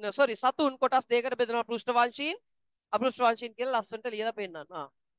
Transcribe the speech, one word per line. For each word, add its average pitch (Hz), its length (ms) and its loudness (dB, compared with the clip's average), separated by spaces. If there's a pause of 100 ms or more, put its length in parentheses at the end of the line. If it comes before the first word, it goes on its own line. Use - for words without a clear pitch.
සෝරි, 240 260 2
සතුන් 269 420 2
කොටස් 254 300 2
දෙකකට 240 300 0
බෙදෙනවා 233 260 0
පෘෂ්ඨවංශීන්, 240 720 0 (560)
අපෘෂ්ඨවංශීන් 233 600 0
කියලා 240 260 0
ලස්සනට 220 260 -12
ලියලා 226 260 -4
පෙන්නන්න. 175 360 -8
ආ, 160 180 -8 (320)